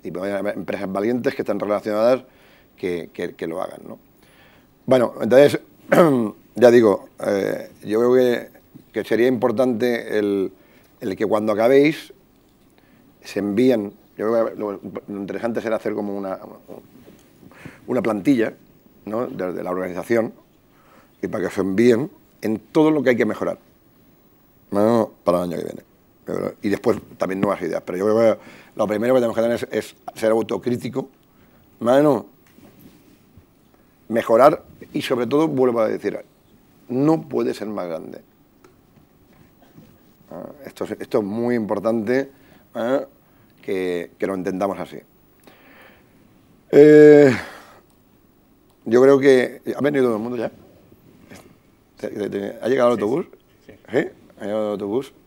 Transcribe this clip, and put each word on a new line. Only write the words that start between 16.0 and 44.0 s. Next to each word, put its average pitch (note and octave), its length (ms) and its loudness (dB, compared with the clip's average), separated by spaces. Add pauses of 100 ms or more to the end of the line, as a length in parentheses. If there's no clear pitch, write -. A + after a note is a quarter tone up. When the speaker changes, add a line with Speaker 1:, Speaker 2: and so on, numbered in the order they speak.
Speaker 1:
una, F#2+ 220 -8 (1500)
una B2 140 -6
plantilla, A2 520 0 (520)
¿no? A2 220 -6
de, F2+ 240 -8
de F2 120 -10
la F2+ 80 -8
organización F#2 600 -4 (880)
y G2 60 -6
para G2+ 160 -6
que - 40 -4
os - 100 -6
envíen A2 520 2 (320)
en G#2+ 180 -4
todo D#3 320 0
lo D3+ 120 -2
que C3 60 4
hay B2 80 2
que A#2 80 2
mejorar, F#2+ 340 -6 (1120)
¿no? G#2+ 400 2 (140)
para F2 140 2
el F2+ 60 -2
año F2 120 -8
que E2+ 80 -8
viene. - 180 -14 (420)
Yo F#2 100 -8
creo, F#2+ 260 -6
y G#2 80 -4
después G2 280 0 (200)
también F#2+ 240 -4
nuevas G2 200 -2
ideas, E2+ 240 -6
pero F2+ 120 -8
yo F#2+ 80 -2
creo G#2+ 120 2 (180)
que - 60 -20 (340)
lo G#2+ 120 -2
primero G#2+ 260 -2
que C3 60 4
tenemos A2+ 160 -2
que A2+ 60 0
tener A#2 140 0
es, A#2 160 -8
es - 240 -6 (200)
ser A2 160 0
autocrítico, A#2+ 800 -4 (720)
¿no? C3 460 2 (1800)
mejorar A#2 560 4 (300)
y - 80 -4
sobre B2 260 -2
todo, D3 200 0
vuelvo B2+ 340 0
a A2 60 2
decir, G2+ 320 -6 (680)
no D3 340 0
puede B2 320 -4
ser G#2 140 -10
más G2 200 -8
grande. E2 340 -12 (2000)
Ah, - 180 -16 (160)
esto - 200 -10
es, E2+ 140 -12
esto G#2+ 200 -4
es G#2+ 40 -2
muy A#2 320 -4
importante, A2+ 760 -2 (440)
¿eh? B2 300 -4 (560)
que, F2+ 560 -6